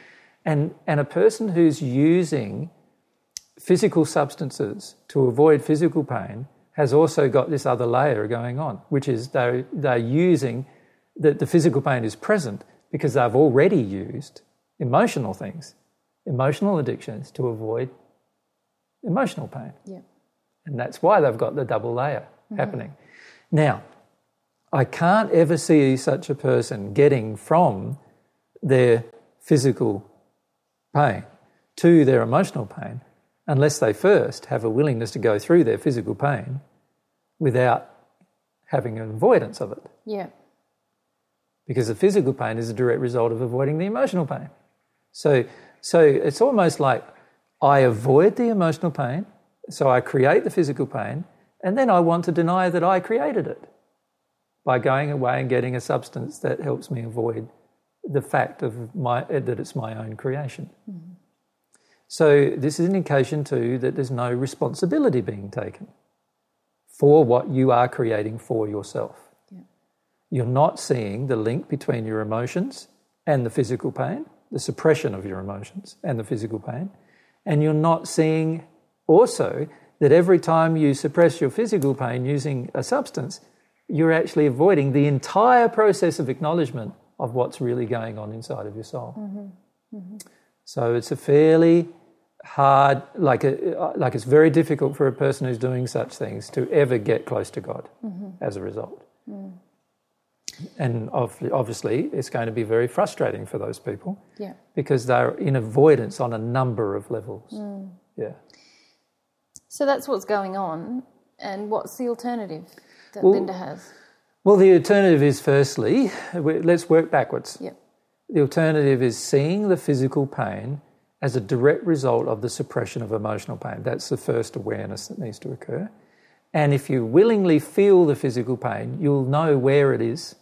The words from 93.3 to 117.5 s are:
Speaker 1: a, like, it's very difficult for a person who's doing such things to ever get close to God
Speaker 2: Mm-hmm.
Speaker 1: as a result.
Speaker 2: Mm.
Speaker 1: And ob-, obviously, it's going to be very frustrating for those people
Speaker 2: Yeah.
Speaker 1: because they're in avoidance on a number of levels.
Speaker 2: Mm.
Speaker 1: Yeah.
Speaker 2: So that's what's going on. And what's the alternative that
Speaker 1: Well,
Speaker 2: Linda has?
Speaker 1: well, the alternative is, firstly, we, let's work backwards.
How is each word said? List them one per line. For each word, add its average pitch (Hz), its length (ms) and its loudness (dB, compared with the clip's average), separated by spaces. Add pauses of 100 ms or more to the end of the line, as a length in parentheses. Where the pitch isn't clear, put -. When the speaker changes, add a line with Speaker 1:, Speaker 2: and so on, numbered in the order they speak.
Speaker 1:
a, 160 520 -2
like, 127 200 -2
it's 113 100 -6
very 151 240 8
difficult 143 480 0
for 143 100 2
a 127 60 0
person 131 340 -2
who's 120 120 -4
doing 127 280 -2
such 117 300 -6
things 107 320 -10
to 123 220 -4
ever 139 260 2
get 110 280 -2
close 107 260 -6
to 107 100 -10
God - 260 -12 (160)
Speaker 2:
Mm-hmm. 190 400 -12
Speaker 1:
as 101 140 -6
a 95 40 -10
result. 101 440 -12 (240)
Speaker 2:
Mm. 196 240 -16 (1300)
Speaker 1:
And 120 320 -4
ob-, 120 200 -2 (220)
obviously, 120 580 -4
it's 139 180 -8
going 117 180 -4
to 113 40 -8
be 113 120 -4
very 113 240 0
frustrating 110 580 -4
for 104 140 -10
those 107 200 -8
people 113 420 -10 (180)
Speaker 2:
Yeah. 196 140 -12 (200)
Speaker 1:
because 139 320 -2
they're 123 320 2
in 139 180 -2
avoidance 120 640 2
on 123 140 -4
a 113 40 -6
number 117 580 -4
of 104 160 -10
levels. 107 420 -12
Speaker 2:
Mm. 202 380 -14 (260)
Speaker 1:
Yeah. 107 140 -8 (1400)
Speaker 2:
So - 180 -4
that's 269 220 -2
what's 254 180 -4
going 196 320 -4
on. 190 460 -8 (360)
And 202 300 -10
what's - 280 -6
the 254 100 -6
alternative 233 560 -8 (500)
that 202 100 -8
Speaker 1:
Well, 190 100 8
Speaker 2:
Linda 185 200 0
has? 180 380 -12 (540)
Speaker 1:
well, 208 100 8
the 190 180 10
alternative 180 480 6
is, 143 200 4
firstly, 139 720 2 (220)
we, 160 260 -2
let's 170 300 2
work 160 220 4
backwards. - 480 -2